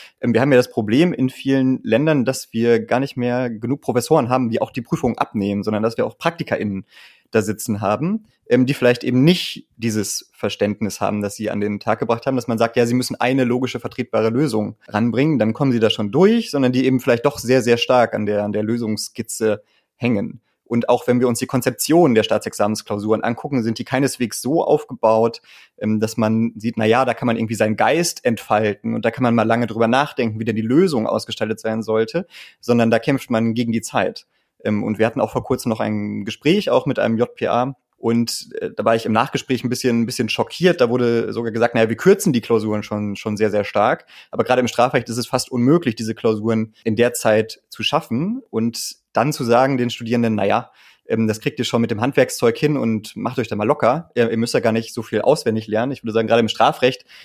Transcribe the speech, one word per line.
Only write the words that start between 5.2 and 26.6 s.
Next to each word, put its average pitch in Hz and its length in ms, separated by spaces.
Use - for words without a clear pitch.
sondern 107 200
dass 113 140
wir - 80
auch - 140
PraktikerInnen 165 680
da 110 100
sitzen 104 380
haben, 131 460
ähm, 123 180
die 139 80
vielleicht 123 280
eben 123 220
nicht - 420
dieses 107 560
Verständnis 104 680
haben, 104 220
das 101 120
Sie 104 160
an 104 100
den 104 200
Tag 110 180
gebracht 113 260
haben, 131 120
dass 120 100
man 117 100
sagt, 113 200
ja, 120 100
Sie 120 80
müssen 127 220
eine 131 260
logische, 123 380
vertretbare 113 500
Lösung 110 460
ranbringen, 120 540
dann 110 120
kommen 135 200
Sie 120 80
da 110 100
schon 101 220
durch, 214 400
sondern 135 180
die 127 140
eben 131 160
vielleicht 120 260
doch 143 120
sehr, 127 240
sehr 117 160
stark 120 360
an 107 120
der, 104 180
an 104 80
der 107 100
Lösungsskizze 110 1000
hängen. 117 440
Und 117 260
auch 120 200
wenn 123 100
wir 123 80
uns 120 140
die 131 60
Konzeption 135 680
der 110 80
Staatsexamensklausuren 107 1040
angucken, 120 400
sind 113 160
die 123 40
keineswegs 131 560
so 151 220
aufgebaut, 113 800
ähm, 107 200
dass 107 180
man 113 380
sieht, 110 220